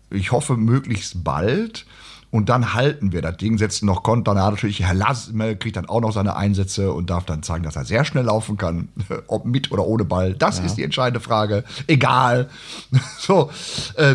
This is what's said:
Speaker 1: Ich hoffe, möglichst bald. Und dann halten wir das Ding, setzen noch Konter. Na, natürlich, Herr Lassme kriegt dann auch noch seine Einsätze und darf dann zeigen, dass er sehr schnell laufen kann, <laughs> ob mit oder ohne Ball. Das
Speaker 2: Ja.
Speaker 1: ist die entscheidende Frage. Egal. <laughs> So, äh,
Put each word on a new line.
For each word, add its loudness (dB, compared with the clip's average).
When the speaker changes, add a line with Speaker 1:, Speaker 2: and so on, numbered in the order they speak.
Speaker 1:
Ich -2
hoffe, 0
möglichst 0
bald. -2
Und 2
dann 2
halten 0
wir -2
das -4
Ding, 0
setzen 0
noch 2
Konter. 2
Na, 4
natürlich, -2
Herr 2
Lassme 0
kriegt -6
dann -6
auch 0
noch 0
seine 0
Einsätze 0
und -4
darf -2
dann -4
zeigen, -4
dass -6
er -6
sehr 2
schnell -2
laufen -2
kann, -2
<laughs> -8
ob -4
mit -2
oder 2
ohne 2
Ball. 0
Das 0
Speaker 2:
Ja. -4
Speaker 1:
ist -2
die -4
entscheidende -2
Frage. 0
Egal. 4
<laughs> 6
So, 4
äh, 6